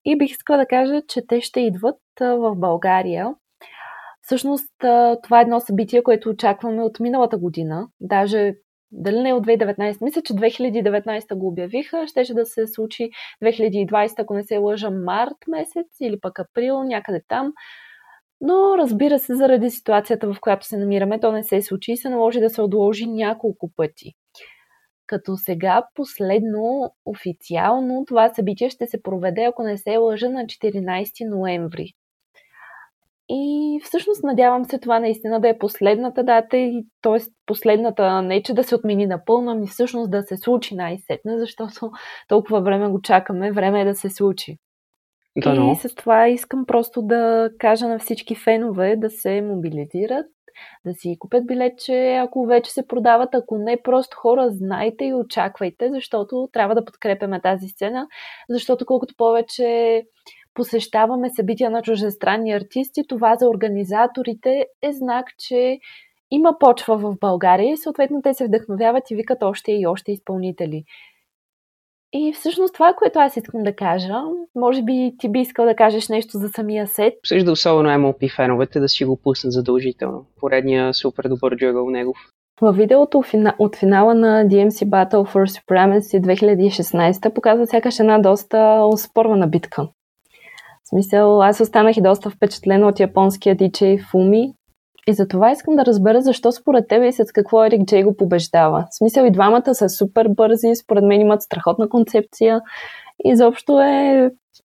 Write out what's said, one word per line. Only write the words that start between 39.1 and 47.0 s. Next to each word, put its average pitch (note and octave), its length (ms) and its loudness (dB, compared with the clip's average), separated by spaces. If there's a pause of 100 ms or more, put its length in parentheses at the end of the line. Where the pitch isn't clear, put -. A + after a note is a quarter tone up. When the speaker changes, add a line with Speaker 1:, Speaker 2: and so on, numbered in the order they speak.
Speaker 1:
ами A3 160 -6
всъщност A#3 440 -6
да G3+ 120 -2
се F#3+ 140 -10
случи A#3+ 380 -2
най-сетне, F#3 640 -8
защото A3+ 520 -10 (360)
толкова G#3 340 0
време G3+ 280 -2
го F#3+ 120 -4
чакаме, F#3+ 500 0
време G3+ 300 0
е G3 40 -2
да G3+ 100 -2
се G3 140 -10
случи. F#3+ 480 -6 (840)
Speaker 2:
Дано. C#3 280 2
Speaker 1:
И E3+ 40 0
с - 200 -10
това A3+ 320 2
искам B3 380 -4
просто A#3 360 -2